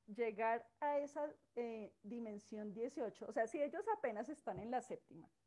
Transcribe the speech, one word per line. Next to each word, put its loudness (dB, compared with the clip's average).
llegar 2
a 4
esa, 0
eh, -4
dimensión -6
dieciocho, -2
o -6
sea, 4
si 0
ellos 0
apenas 0
están -4
en -4
la 2
séptima -10